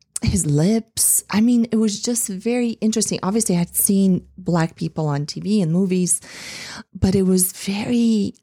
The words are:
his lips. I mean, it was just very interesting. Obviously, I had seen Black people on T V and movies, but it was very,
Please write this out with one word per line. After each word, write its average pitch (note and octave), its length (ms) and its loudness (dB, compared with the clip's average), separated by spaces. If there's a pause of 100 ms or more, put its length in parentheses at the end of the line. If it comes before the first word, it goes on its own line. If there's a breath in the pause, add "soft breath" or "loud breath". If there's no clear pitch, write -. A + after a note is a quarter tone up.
(240)
his F3 240 0
lips. F3 840 0
I G3+ 120 2
mean, A#3 240 4
it A3+ 100 -4
was G#3+ 260 0
just A#3 280 -4
very A#3 400 -2 (120)
interesting. G#3+ 400 0
Obviously, G3+ 340 0
I F3 40 2
had F3 160 -2
seen G3 500 2 (100)
Black E3+ 400 -2
people D#3+ 300 -6
on D3 220 -2
T - 120 -10
V G3 220 0
and D#3+ 100 0
movies, F3+ 500 0 (720 loud breath)
but F#3+ 180 2
it G3 100 4
was F#3 280 2
very, A3 920 0